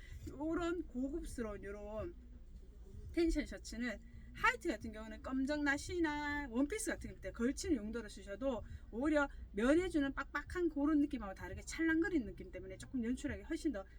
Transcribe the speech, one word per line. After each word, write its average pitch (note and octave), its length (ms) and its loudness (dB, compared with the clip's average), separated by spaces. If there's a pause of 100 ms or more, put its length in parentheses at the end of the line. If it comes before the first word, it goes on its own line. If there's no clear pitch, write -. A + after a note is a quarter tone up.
(280)
요런 E4+ 600 0
고급스러운 B3 760 -4
요런 G#3 500 -6 (1000)
텐션 D#4+ 320 4
셔츠는 A3 520 -4 (360)
하이트 A#4 340 4
같은 A3+ 240 -2
경우는 A3 300 -10
검정 C4+ 420 2
나시나 D4 880 2
원피스 C#4 400 2
같은 G3+ 300 -6
때 F#3+ 120 -6
걸치는 C#4 440 2
용도로 A3 320 -4
쓰셔도 G#3 540 -2 (280)
오히려 C#4+ 380 4 (240)
면해주는 C#4+ 600 6
빡빡한 D4+ 560 0
그런 D4 300 4
느낌하고 A3+ 340 0
다르게 F#3+ 280 -8
찰랑거리는 D#4+ 640 4
느낌 F#3 240 -8
때문에 F#3 280 -8
조금 A#3+ 260 -2
연출하기 A#3+ 380 -2
훨씬 D#4+ 300 0
더 G3 120 -2 (140)